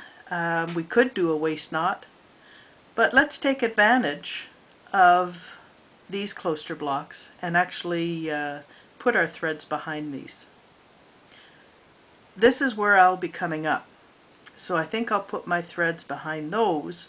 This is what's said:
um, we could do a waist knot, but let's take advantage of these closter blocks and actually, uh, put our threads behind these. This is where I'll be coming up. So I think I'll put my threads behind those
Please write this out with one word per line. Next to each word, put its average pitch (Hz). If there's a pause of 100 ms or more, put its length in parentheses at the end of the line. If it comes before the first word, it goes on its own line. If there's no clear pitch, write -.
(300)
um, 170
we 165
could 254
do 170
a 156
waist 156
knot, 175 (880)
but 226
let's 285
take 269
advantage 214 (460)
of 180 (580)
these 202
closter 156
blocks 147 (100)
and 175
actually, 170
uh, 147 (400)
put 240
our 170
threads 156
behind 151
these. - (1900)
This 247
is 247
where 208
I'll 185
be 175
coming 156
up. 147 (720)
So -
I 160
think 226
I'll 214
put -
my 175
threads 170
behind 156
those 175